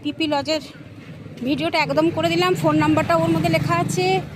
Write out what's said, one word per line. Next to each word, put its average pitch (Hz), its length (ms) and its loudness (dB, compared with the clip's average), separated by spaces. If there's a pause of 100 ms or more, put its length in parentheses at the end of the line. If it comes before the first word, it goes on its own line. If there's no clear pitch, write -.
পিপি 294 300 -4
লজের 285 280 -2 (840)
ভিডিওটা 311 380 -2
একদম 294 300 2
করে 320 180 0
দিলাম, 359 180 2 (100)
ফোন 302 220 4
নাম্বারটা 311 380 2
ওর 330 120 0
মধ্যে 330 220 2
লেখা 330 280 0
আছে 370 220 0 (300)